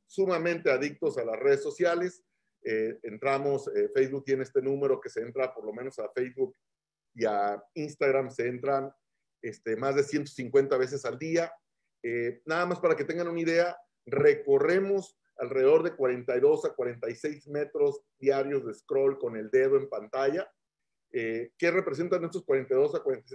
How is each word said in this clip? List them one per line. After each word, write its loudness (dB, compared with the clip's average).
sumamente 0
adictos 0
a -4
las -4
redes 4
sociales. -2
Eh, -2
entramos, -2
eh, 2
Facebook 2
tiene 0
este 0
número 0
que -12
se -6
entra -4
por -12
lo -8
menos -10
a -6
Facebook -4
y -2
a 0
Instagram, 0
se -4
entran, -2
este, -6
más -2
de 2
ciento -4
cincuenta 2
veces -2
al -6
día. -2
Eh, -4
nada 0
más -4
para 4
que -4
tengan -4
una -4
idea, 2
recorremos 4
alrededor 4
de -2
cuarenta 0
y 2
dos 4
a -2
cuarenta -6
y -8
seis -10
metros -2
diarios 0
de -8
scroll 0
con -4
el -8
dedo 4
en 2
pantalla. -4
Eh, -6
¿qué 2
representan -2
estos -8
cuarenta 0
y 4
dos 2
a -4
cuarenta -4
y -20